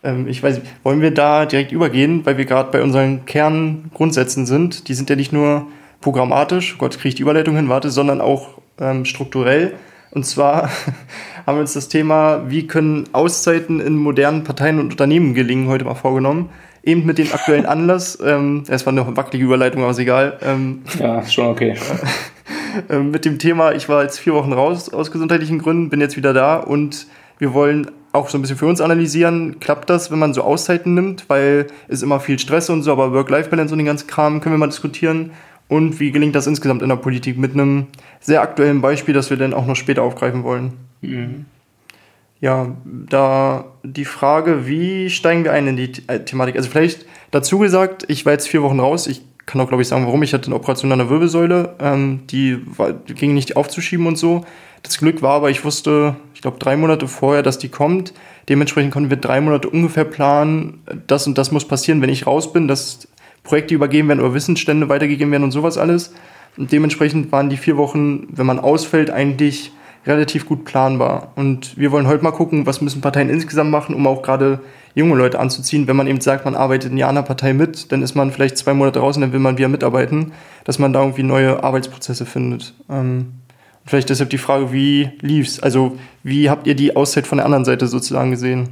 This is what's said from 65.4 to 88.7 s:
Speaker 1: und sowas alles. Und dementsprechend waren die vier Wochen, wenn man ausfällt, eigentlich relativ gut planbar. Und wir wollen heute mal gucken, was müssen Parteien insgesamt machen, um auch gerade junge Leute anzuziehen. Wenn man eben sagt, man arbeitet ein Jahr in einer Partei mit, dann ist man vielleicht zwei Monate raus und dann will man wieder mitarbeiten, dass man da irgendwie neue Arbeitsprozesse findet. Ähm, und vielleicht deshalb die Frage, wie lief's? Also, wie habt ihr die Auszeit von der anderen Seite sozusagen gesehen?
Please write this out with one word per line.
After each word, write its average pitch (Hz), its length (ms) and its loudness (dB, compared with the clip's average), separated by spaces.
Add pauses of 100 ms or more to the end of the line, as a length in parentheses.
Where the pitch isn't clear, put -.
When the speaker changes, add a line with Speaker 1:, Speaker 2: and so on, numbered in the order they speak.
Speaker 1:
und 135 80 0
sowas 156 240 0
alles. 170 380 0 (420)
Und 131 160 -4
dementsprechend 151 580 0
waren 139 200 2
die 139 80 -4
vier 151 180 0
Wochen, 143 540 0
wenn 127 160 -2
man 127 120 2
ausfällt, 156 520 2
eigentlich 139 640 -2 (340)
relativ 147 400 0
gut - 180 -4
planbar. 131 720 0
Und 135 440 -4
wir 139 140 2
wollen 143 140 2
heute 143 160 4
mal 160 80 2
gucken, 160 360 -2
was 139 140 -2
müssen 139 200 -4
Parteien 139 280 2
insgesamt 156 420 0
machen, 151 240 0
um 139 120 2
auch 135 160 0
gerade 135 380 2 (340)
junge 156 220 4
Leute 127 220 2
anzuziehen. 131 500 -2
Wenn 131 80 2
man 135 100 2
eben 135 140 0
sagt, 135 240 0
man 139 100 -2
arbeitet 131 380 0
ein 131 40 -2
Jahr 131 140 2
in 139 60 0
einer 139 100 -2
Partei 135 260 0
mit, 156 400 0
dann 135 100 0
ist 127 120 -6
man 135 160 2
vielleicht 131 280 0
zwei 139 160 0
Monate 135 260 2
raus 139 160 2
und 147 60 0
dann 131 100 0
will 131 80 0
man 131 160 2
wieder 131 120 2
mitarbeiten, 135 640 0 (320)
dass 135 140 -4
man 139 140 2
da 135 80 2
irgendwie 135 220 0
neue 131 400 2
Arbeitsprozesse 131 640 -4
findet. 123 480 -6 (160)
Ähm, 127 420 -4 (500)
und - 80 -20
vielleicht 131 180 2
deshalb 135 220 -2
die 139 80 -4
Frage, 135 340 -2
wie 139 380 0 (100)
lief's? 147 400 -2
Also, 131 380 0 (240)
wie 143 260 0
habt 147 180 0
ihr 143 80 2
die 139 220 2
Auszeit 143 300 0
von 143 100 -2
der 139 80 0
anderen 139 220 2
Seite 127 220 0
sozusagen 127 420 -2
gesehen? 127 420 -2